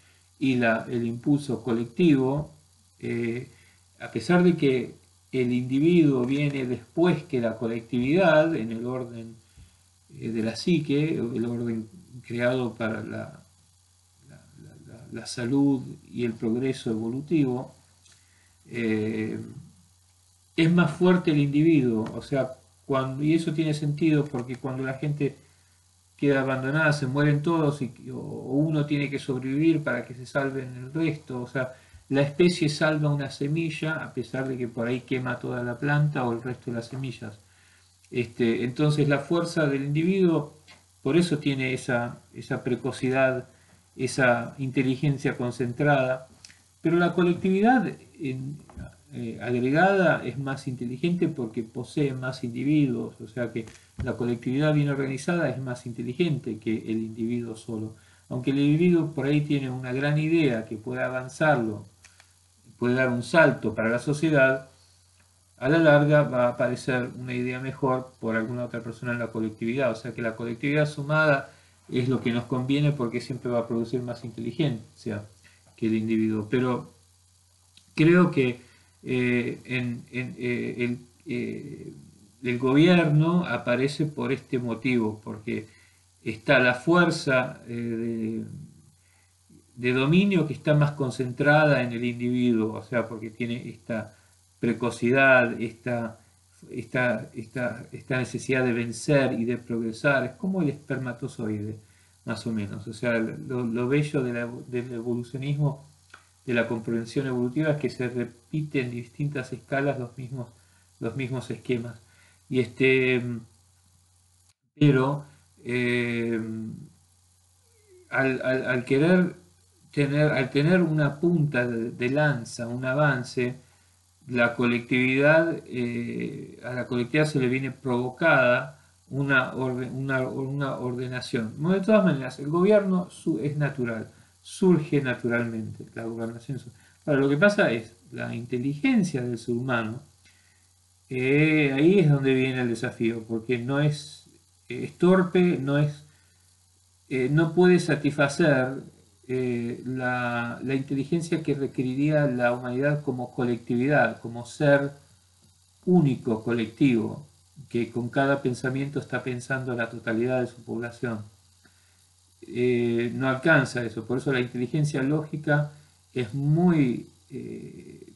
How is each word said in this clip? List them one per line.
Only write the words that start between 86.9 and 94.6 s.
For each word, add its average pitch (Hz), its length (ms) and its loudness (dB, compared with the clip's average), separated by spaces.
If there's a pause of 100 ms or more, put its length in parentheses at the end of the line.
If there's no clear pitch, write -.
eh, 120 80 -10
de, 113 720 -4 (1300)
de 123 180 -2
dominio 165 540 4
que 131 60 -4
está 151 200 0
más 147 180 4
concentrada 143 880 2
en 120 120 -4
el 120 120 -4
individuo, 120 680 0
o 101 100 -10
sea, 117 240 -2
porque 110 240 -10
tiene 120 380 -8
esta 110 460 -10 (440)
precocidad, 120 1000 4